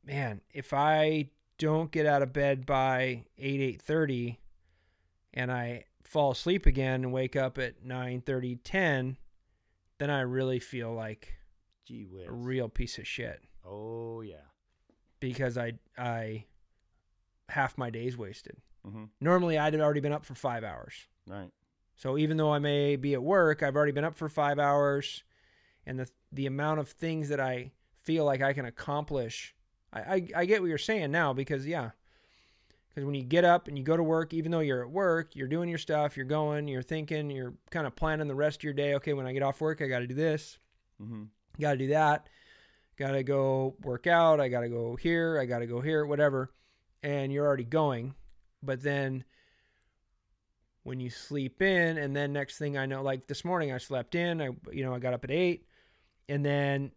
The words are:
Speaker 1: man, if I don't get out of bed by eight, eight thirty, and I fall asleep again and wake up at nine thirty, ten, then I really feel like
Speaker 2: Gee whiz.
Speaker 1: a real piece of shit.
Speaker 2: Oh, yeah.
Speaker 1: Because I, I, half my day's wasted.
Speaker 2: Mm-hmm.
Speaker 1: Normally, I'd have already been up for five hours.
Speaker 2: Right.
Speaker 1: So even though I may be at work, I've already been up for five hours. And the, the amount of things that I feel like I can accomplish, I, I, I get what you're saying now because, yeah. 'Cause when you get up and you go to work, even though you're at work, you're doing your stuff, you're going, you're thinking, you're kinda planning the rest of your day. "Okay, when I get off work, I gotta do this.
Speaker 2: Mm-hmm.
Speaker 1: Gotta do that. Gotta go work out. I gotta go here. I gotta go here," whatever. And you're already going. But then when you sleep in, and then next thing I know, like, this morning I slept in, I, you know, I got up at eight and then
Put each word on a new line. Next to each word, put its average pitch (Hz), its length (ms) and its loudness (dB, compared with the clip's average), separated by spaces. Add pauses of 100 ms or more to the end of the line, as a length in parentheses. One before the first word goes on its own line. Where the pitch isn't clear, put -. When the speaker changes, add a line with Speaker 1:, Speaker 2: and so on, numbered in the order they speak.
Speaker 1:
man, 135 360 -4 (120)
if 139 200 -6
I 156 580 4 (280)
don't 156 320 2
get 151 160 2
out 143 160 6
of 131 100 0
bed 139 340 2
by 131 580 2 (140)
eight, 139 220 -2
eight 131 220 -2
thirty, 131 580 0 (960)
and 127 160 -2
I 120 340 -4 (180)
fall 143 300 2
asleep 185 340 2
again 131 380 4
and 127 80 -2
wake 131 240 -2
up 131 220 -2
at 123 260 -6
nine 127 360 -6
thirty, 127 360 -4
ten, 135 600 0 (840)
then 143 120 -2
I 139 100 0
really 127 380 0
feel 117 340 -8
like 110 420 -8 (520)
Speaker 2:
Gee 117 180 -14
whiz. 92 240 -16
Speaker 1:
a - 40 -12
real 120 360 -4
piece - 300 -4
of - 80 -12
shit. - 340 -8 (240)
Speaker 2:
Oh, 113 580 -10
yeah. 95 140 -14 (840)
Speaker 1:
Because 127 360 -2
I, 117 180 -4 (220)
I, 113 500 -6 (1040)
half 139 300 -2
my 123 120 -4
day's 120 280 -6
wasted. - 380 -14 (300)
Speaker 2:
Mm-hmm. 107 180 -14 (160)
Speaker 1:
Normally, 170 360 4
I'd 151 180 2
have 156 80 2
already 147 180 2
been 147 120 -2
up 151 120 -6
for 135 100 -14
five 120 300 -4
hours. 71 300 -12 (340)
Speaker 2:
Right. 95 220 -12 (440)
Speaker 1:
So 135 240 -2
even 156 180 2
though 151 160 4
I 147 60 2
may 143 380 2
be 139 180 0
at 123 80 -2
work, 160 400 4
I've 139 140 0
already 147 160 4
been 143 120 0
up 165 120 -4
for 156 120 -6
five 147 300 0
hours. 143 640 2 (640)
And 127 140 -6
the, 127 80 -6 (240)
the 139 140 -4
amount 151 340 0
of 139 80 -6
things 160 400 -4
that 143 100 0
I 131 320 -2 (320)
feel 160 220 2
like 135 180 4
I 139 100 4
can 135 120 -2
accomplish, 143 920 -6 (380)
I, 110 80 -6
I, 180 280 -2 (100)
I 175 80 2
get 208 140 4
what 180 80 0
you're 170 100 0
saying 170 340 -2
now 156 200 2
because, 135 340 -4
yeah. 147 240 -4 (1040)
'Cause 139 100 -6
when 143 100 -4
you 135 80 -4
get 160 220 4
up 175 240 6
and 143 100 -8
you 131 60 -6
go 156 120 4
to 170 60 2
work, 160 320 0
even 160 180 -2
though 165 80 2
you're 131 220 0
at 123 80 -10
work, 165 440 0
you're 135 140 -6
doing 170 200 -2
your 165 100 -4
stuff, 151 380 0
you're 135 100 -6
going, 147 420 0
you're 127 140 -4
thinking, 151 480 -4
you're 131 240 -8 (160)
kinda 151 200 -2
planning 156 380 0
the 135 60 -4
rest 147 260 2
of - 40 -12
your 147 100 -4
day. 143 220 2
"Okay, 143 180 -2
when 135 120 -4
I 127 60 -4
get 135 100 0
off 139 200 0
work, 156 180 -2
I 147 60 -2
gotta 123 200 -2
do 127 80 -8
this. 151 440 0 (420)
Speaker 2:
Mm-hmm. 110 220 -10 (360)
Speaker 1:
Gotta 147 200 2
do 131 100 -2
that. 151 400 4 (720)
Gotta 135 240 0
go 135 600 2
work 123 240 -4
out. 165 340 8
I 131 80 2
gotta 120 200 0
go 117 280 -2
here. 165 440 2
I 131 60 0
gotta 120 200 -2
go 120 140 -4
here," 151 240 2
whatever. 143 480 2 (500)
And 139 300 -2
you're 147 140 2
already 135 180 2
going. 135 500 0 (480)
But 135 200 -6
then 139 420 -2 (1600)
when 127 180 -8
you 123 80 -6
sleep - 540 -6
in, 175 340 4
and 143 180 -2
then 143 200 0
next 139 240 -4
thing 143 180 -2
I 135 80 0
know, 135 180 -4
like, 135 240 -2
this - 180 -8
morning 170 280 0
I 127 60 -6
slept 127 360 -6
in, 170 280 2
I, 131 80 -2 (200)
you 135 140 -4
know, 127 100 -2
I 123 40 -4
got 123 160 0
up 123 100 -6
at 127 60 -8
eight 175 340 2 (640)
and 143 160 0
then 139 520 0